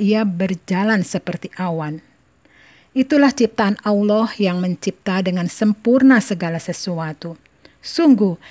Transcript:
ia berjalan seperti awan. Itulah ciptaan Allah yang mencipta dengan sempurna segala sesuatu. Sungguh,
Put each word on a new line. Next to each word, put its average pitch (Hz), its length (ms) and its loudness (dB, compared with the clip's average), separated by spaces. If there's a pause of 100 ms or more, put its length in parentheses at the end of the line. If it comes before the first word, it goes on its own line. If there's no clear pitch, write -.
ia 214 240 2
berjalan 190 800 -2
seperti - 560 -8
awan. 160 400 -6 (920)
Itulah 269 400 2
ciptaan 214 480 0
Allah 208 560 0
yang 180 240 0
mencipta 185 640 -4
dengan 175 240 -4
sempurna 240 720 4
segala 165 400 -6
sesuatu. 165 720 -8 (480)
Sungguh, 214 560 2 (120)